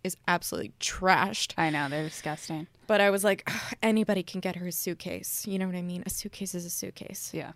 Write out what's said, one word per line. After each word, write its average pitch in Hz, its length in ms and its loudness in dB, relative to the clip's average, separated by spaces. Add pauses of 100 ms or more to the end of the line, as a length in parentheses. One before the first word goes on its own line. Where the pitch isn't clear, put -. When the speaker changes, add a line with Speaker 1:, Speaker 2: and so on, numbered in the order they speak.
Speaker 1:
is 185 120 -4 (120)
absolutely 170 520 -2
trashed. - 760 2
Speaker 2:
I 165 140 4
know. 147 180 0
They're 151 200 -2
disgusting. 156 580 -6 (200)
Speaker 1:
But 208 140 6
I 202 100 8
was 196 140 2
like, 202 220 4
"Ugh, - 360 -4
anybody 214 400 4
can 185 180 -6
get 180 160 -2
her 180 100 -6
a 175 60 -4
suitcase." - 760 -4
You 196 120 -2
know 185 80 2
what 185 100 -2
I 180 60 -4
mean? 175 240 -4
A 190 40 -4
suitcase - 440 -6
is 175 120 -4
a 175 40 -10
suitcase. - 640 -8
Speaker 2:
Yeah. - 220 -6